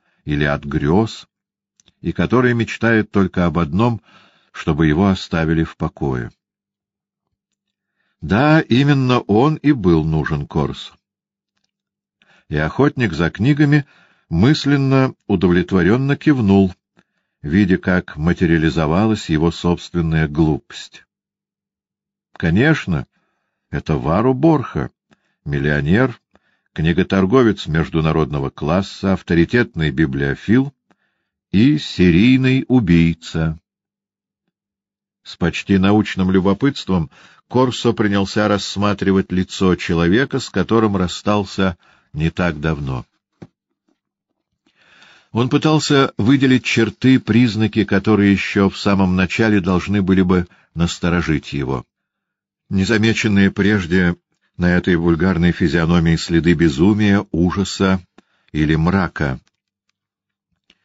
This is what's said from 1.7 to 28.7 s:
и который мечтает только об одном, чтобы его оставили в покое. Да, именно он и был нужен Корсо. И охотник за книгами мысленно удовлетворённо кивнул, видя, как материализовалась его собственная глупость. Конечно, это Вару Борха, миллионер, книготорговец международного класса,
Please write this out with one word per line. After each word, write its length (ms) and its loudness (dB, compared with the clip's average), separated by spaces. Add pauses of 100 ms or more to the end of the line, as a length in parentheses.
и 100 -4
который 420 0
мечтает 580 -2
только 340 0
об 140 -2
одном, 420 -2 (500)
чтобы 360 -2
его 200 2
оставили 560 -2
в 120 -8
покое. 560 -6 (1900)
Да, 400 2
именно 580 0
он 360 2
и 180 0
был 320 2
нужен 420 -2
Корсо. 460 -6 (1500)
И 80 -6
охотник 580 0
за 180 0
книгами 540 2 (440)
мысленно 840 2 (140)
удовлетворённо 880 2
кивнул, 580 2 (680)
видя, 360 2
как 380 -2
материализовалась 1120 0
его 220 0
собственная 800 -4
глупость. 720 -4 (1300)
Конечно, 760 0 (600)
это 280 -4
Вару 360 0
Борха, 560 -2 (560)
миллионер, 720 0 (540)
книготорговец 920 0
международного 840 -2
класса, 640 -4